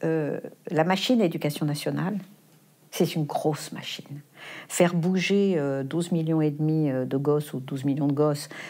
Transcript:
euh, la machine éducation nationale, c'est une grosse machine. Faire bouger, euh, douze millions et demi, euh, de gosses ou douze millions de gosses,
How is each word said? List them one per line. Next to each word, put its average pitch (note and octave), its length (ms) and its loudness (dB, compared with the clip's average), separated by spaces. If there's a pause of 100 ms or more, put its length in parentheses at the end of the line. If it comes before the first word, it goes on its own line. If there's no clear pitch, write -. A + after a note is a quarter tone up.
euh, D#3+ 360 0 (300)
la D3+ 140 2
machine F#3+ 360 2
éducation D#3+ 460 0
nationale, D3 540 -2 (720)
c'est - 240 2
une D#3+ 100 0
grosse - 460 -2
machine. - 500 -12 (460)
Faire F3+ 260 4
bouger, F#3 640 2
euh, C#3 260 0
douze D#3+ 280 -2
millions D#3+ 300 2
et D3+ 100 2
demi, D3+ 400 2
euh, C3 140 0
de C3+ 120 -2
gosses D3 360 0
ou C3 60 -4
douze C3+ 260 -6
millions C#3 220 0
de D3 60 2
gosses, D3 360 0 (200)